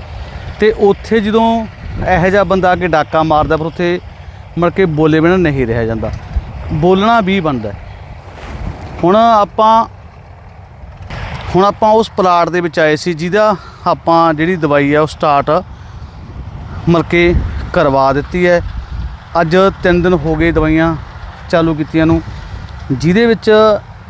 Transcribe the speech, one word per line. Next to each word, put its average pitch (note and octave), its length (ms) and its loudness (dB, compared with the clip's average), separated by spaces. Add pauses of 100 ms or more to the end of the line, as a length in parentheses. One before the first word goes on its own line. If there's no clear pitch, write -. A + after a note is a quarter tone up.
(600)
ਤੇ G#3+ 180 4
ਉੱਥੇ G3+ 420 0
ਜਦੋਂ A3 240 0 (600)
ਇਹੋ F3+ 220 2
ਜਿਹਾ G3 160 4
ਬੰਦਾ F3+ 260 2
ਆ F3+ 60 2
ਕੇ F3 120 -2
ਡਾਕਾ D#3+ 340 2
ਮਾਰਦਾ D3+ 340 2
ਫਿਰ D#3 100 -4
ਉੱਥੇ F3 340 -2 (580)
ਮੁੜ E3+ 140 2
ਕੇ F#3+ 140 2
ਬੋਲੇ D#3 340 2
ਬਿਨਾਂ F3+ 180 4
ਨਹੀਂ C#3 280 0
ਰਿਹਾ A#2 180 0
ਜਾਂਦਾ, A2 260 -4 (640)
ਬੋਲਣਾ F#3+ 460 4
ਵੀ F#3+ 200 0
ਬਣਦਾ। B2 320 -4 (1300)
ਹੁਣ F#3 120 4
ਆਪਾਂ, A3+ 680 4 (1700)
ਹੁਣ F#3+ 100 4
ਆਪਾਂ G#3 260 2
ਉਸ A3 260 2
ਪਲਾਟ F3 320 2
ਦੇ F3 120 -2
ਵਿੱਚ E3+ 180 -4
ਆਏ D#3 180 4
ਸੀ F3 160 -4
ਜਿਹਦਾ F#3 420 0 (320)
ਆਪਾਂ E3 480 2
ਜਿਹੜੀ E3 220 0
ਦਵਾਈ C#3+ 380 2
ਆ D3+ 60 4
ਉਹ D#3 60 2
ਸਟਾਰਟ C#3+ 440 0 (1400)
ਮਤਲਬ E3 220 2
ਕਿ F3 240 4 (380)
ਕਰਵਾ C3+ 400 2
ਦਿੱਤੀ C#3+ 340 -2
ਹੈ। F3 140 4 (800)
ਅੱਜ E3 160 2 (260)
ਤਿੰਨ F3 200 2
ਦਿਨ F#3 120 2
ਹੋ D#3+ 220 0
ਗਏ E3 160 2
ਦਵਾਈਆਂ D#3+ 420 2 (560)
ਚਾਲੂ E3 240 2
ਕੀਤੀਆਂ D#3 320 0
ਨੂੰ, E3 140 2 (720)
ਜਿਹਦੇ F3 340 2
ਵਿੱਚ A3 240 0 (600)